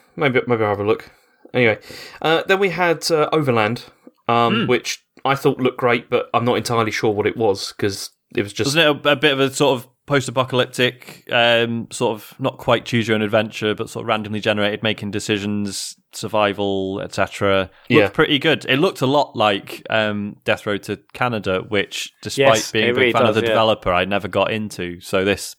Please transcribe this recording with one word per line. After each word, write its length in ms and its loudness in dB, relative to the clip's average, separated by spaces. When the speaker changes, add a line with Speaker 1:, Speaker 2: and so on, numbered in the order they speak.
Speaker 1:
maybe, 280 2
maybe 180 2
I'll 80 2
have 100 0
a 20 -2
look. 260 -2
Anyway, 240 4
uh, 260 2
then 120 4
we 120 2
had, 380 0
uh, 220 2
Overland, 540 2
um, 360 2
Speaker 2:
Hmm. 40 -2
Speaker 1:
which 340 -2
I 120 0
thought 220 0
looked 200 -2
great, 320 0
but 240 -2
I'm 100 2
not 140 0
entirely 340 -2
sure 200 0
what 160 0
it 100 -4
was, 340 0
'cause 380 -6
it 60 -2
was 100 -4
just 240 -2
Speaker 2:
Wasn't 80 4
it 20 0
a, 40 4
a 40 2
bit 160 2
of 80 0
a 140 2
sort 260 2
of 80 -16
post-apocalyptic, 1300 -2
um, 600 2
sort 240 -2
of 240 -18
not 180 -4
quite 280 0
choose 220 0
your 80 2
own 60 0
adventure, 520 0
but 160 -8
sort 140 -10
of 40 -10
randomly 320 -2
generated, 440 -2
making 280 -2
decisions, 840 -4
survival, 920 -4
et 100 -14
cetera? 480 -2
Looked 100 -8
Speaker 1:
Yeah. 200 4
Speaker 2:
pretty 300 2
good. 280 0
It 100 2
looked 240 0
a 40 0
lot 300 0
like, 540 0
um, 560 -2
Death 200 -2
Road 180 -4
to 160 -8
Canada, 540 -2
which, 440 -2
despite 340 2
Speaker 3:
Yes, 160 -2
Speaker 2:
being 140 2
Speaker 3:
it 40 2
Speaker 2:
a 40 2
big 60 -2
Speaker 3:
really 140 4
Speaker 2:
fan 100 4
Speaker 3:
does, 60 4
Speaker 2:
of 60 2
the 60 2
Speaker 3:
yeah. 60 2
Speaker 2:
developer, 460 2
I 120 2
never 220 -4
got 240 0
into. 480 -6
So 240 0
this, 360 -2